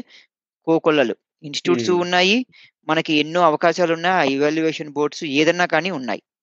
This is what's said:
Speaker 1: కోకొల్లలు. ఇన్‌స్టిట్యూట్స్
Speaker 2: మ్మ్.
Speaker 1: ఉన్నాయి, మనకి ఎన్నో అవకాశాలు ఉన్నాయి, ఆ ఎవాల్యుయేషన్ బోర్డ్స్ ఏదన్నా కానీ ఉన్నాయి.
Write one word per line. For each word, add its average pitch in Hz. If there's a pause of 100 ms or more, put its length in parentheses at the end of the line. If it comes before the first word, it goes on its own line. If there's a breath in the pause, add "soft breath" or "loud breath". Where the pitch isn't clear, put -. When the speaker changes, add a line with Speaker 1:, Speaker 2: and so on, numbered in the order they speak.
(680 soft breath)
Speaker 1:
కోకొల్లలు. 151 (280)
ఇన్‌స్టిట్యూట్స్ 143
Speaker 2:
మ్మ్. 175
Speaker 1:
ఉన్నాయి, 180 (520 soft breath)
మనకి 160
ఎన్నో 151
అవకాశాలు 165
ఉన్నాయి, 170
ఆ 170
ఎవాల్యుయేషన్ 151
బోర్డ్స్ 147
ఏదన్నా 160
కానీ 165
ఉన్నాయి. 127 (220)